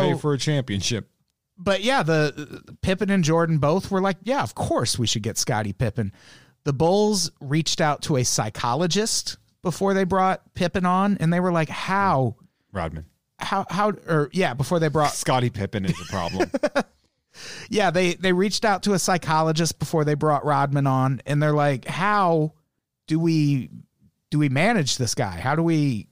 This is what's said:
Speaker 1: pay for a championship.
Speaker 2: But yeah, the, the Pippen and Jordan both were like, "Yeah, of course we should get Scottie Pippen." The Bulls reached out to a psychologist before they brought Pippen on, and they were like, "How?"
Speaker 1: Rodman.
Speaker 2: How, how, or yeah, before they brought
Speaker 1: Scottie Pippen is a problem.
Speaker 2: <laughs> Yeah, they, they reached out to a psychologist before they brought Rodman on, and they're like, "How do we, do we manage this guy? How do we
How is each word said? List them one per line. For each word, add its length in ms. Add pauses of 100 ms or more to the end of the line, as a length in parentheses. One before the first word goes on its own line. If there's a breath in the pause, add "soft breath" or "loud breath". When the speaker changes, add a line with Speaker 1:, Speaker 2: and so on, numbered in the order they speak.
(140)
Speaker 1:
pay 80
for 120
a 40
championship. 720 (520)
Speaker 2:
But 220
yeah, 200
the, 640
the 160
Pippen 280
and 120
Jordan 360
both 340
were 80
like, 240
"Yeah, 200
of 120
course 420
we 100
should 160
get 140
Scottie 360
Pippen." 400 (500 loud breath)
The 80
Bulls 600 (100)
reached 400
out 220
to 120
a 80
psychologist 1120 (260)
before 320
they 120
brought 480
Pippen 320
on, 340
and 140
they 80
were 100
like, 160
"How?" 720 (340)
Speaker 1:
Rodman. 360 (320)
Speaker 2:
How, 300
how, 200 (180)
or 240
yeah, 220
before 260
they 80
brought 240
Speaker 1:
Scottie 380
Pippen 340
is 160
a 60
problem. 500
Speaker 2:
<laughs> 60 (1080 loud breath)
Yeah, 220
they, 240
they 180
reached 320
out 180
to 100
a 60
psychologist 800
before 240
they 120
brought 280
Rodman 440
on, 380
and 160
they're 120
like, 320
"How 680 (540)
do 120
we, 500 (600)
do 100
we 100
manage 480
this 180
guy? 240
How 160
do 80
we 480